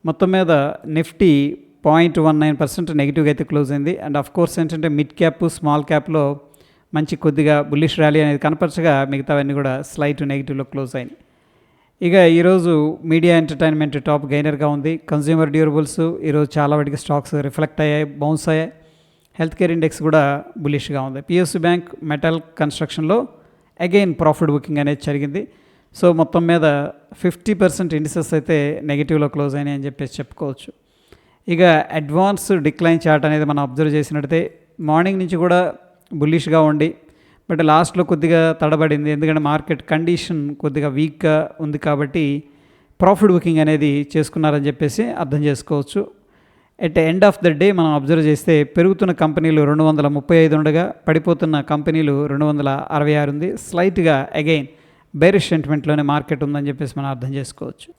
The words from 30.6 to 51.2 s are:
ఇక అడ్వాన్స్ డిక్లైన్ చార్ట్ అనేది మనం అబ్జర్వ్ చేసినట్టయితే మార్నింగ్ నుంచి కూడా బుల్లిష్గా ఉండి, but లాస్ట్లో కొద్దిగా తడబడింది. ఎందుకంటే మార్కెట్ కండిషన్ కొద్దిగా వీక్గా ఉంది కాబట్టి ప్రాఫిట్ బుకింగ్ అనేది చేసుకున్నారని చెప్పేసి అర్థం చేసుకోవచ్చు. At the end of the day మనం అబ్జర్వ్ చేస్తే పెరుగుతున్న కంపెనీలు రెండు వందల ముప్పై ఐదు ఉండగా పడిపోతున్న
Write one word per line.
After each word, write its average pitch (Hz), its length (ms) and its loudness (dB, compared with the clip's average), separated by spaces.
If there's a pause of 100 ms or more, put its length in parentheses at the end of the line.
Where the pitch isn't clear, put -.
ఇక 170 80 4 (360)
అడ్వాన్స్ 170 480 -2 (220)
డిక్లైన్ 165 380 0
చార్ట్ 151 220 2
అనేది 151 220 0
మనం 143 160 0
అబ్జర్వ్ 143 300 -2
చేసినట్టయితే 151 440 -2 (500)
మార్నింగ్ 185 320 2
నుంచి 175 220 -2
కూడా 175 160 4 (600)
బుల్లిష్గా 160 400 2 (100)
ఉండి, 151 220 0 (560)
but 165 100 -2 (140)
లాస్ట్లో 170 300 2 (100)
కొద్దిగా 165 280 2 (220)
తడబడింది. 151 540 0
ఎందుకంటే 156 340 0
మార్కెట్ 151 420 -4
కండిషన్ 165 500 -2 (200)
కొద్దిగా 143 280 -2 (100)
వీక్గా 156 360 0 (300)
ఉంది 147 100 -6 (120)
కాబట్టి 147 360 -2 (760)
ప్రాఫిట్ 196 360 4
బుకింగ్ 160 300 2
అనేది 151 260 2 (220)
చేసుకున్నారని 151 560 0
చెప్పేసి 151 340 -2 (180)
అర్థం 147 280 -2
చేసుకోవచ్చు. 147 500 -4 (840)
At 160 120 -2
the 165 120 4
end 185 180 4
of 196 80 4 (100)
the 170 140 6
day 190 80 4 (120)
మనం 160 180 2
అబ్జర్వ్ 156 300 2
చేస్తే 151 260 2 (220)
పెరుగుతున్న 185 360 2 (100)
కంపెనీలు 156 480 2
రెండు 156 180 2
వందల 147 280 2
ముప్పై 165 280 2
ఐదు 156 160 4
ఉండగా 156 260 2 (220)
పడిపోతున్న 160 480 0 (160)